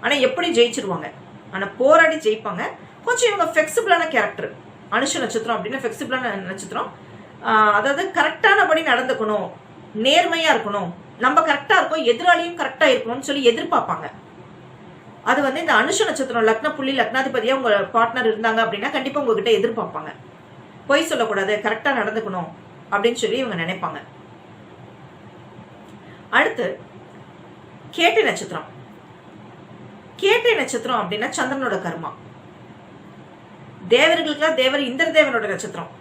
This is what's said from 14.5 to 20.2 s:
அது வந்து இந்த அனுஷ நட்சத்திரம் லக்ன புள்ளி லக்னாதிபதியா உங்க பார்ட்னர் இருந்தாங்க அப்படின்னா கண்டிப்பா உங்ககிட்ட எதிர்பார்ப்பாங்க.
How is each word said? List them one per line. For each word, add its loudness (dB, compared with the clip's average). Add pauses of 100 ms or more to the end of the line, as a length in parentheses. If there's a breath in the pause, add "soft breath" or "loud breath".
அது 2
வந்து -4
இந்த 2
அனுஷ 0 (100)
நட்சத்திரம் 0
லக்ன 0 (100)
புள்ளி -2
லக்னாதிபதியா 0
உங்க 2 (260)
பார்ட்னர் 2
இருந்தாங்க 0
அப்படின்னா -4
கண்டிப்பா -2
உங்ககிட்ட 2
எதிர்பார்ப்பாங்க. -4 (800)